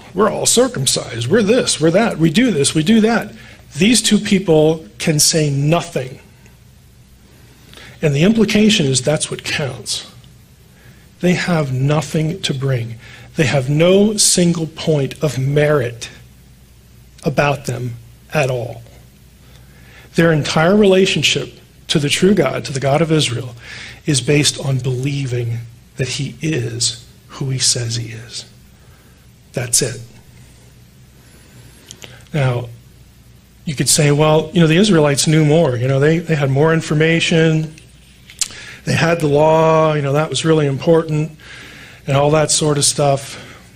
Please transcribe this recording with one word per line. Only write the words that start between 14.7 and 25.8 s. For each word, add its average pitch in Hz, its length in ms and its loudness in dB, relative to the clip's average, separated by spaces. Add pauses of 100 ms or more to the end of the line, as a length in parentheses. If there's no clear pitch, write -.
of 147 140 -4
merit 139 720 0 (1120)
about 143 420 -2
them 123 300 -8 (380)
at 139 160 0
all. 123 320 -8 (1300)
Their 165 180 4
entire 160 420 2
relationship 190 760 2 (340)
to - 120 0
the 143 100 0
true 190 240 2
God, 131 320 0
to - 80 -10
the 131 60 -8
God 139 220 0
of 160 100 0
Israel, 120 440 -2 (500)
is 139 140 0
based 147 400 0
on 135 200 -2
believing 123 800 -4 (380)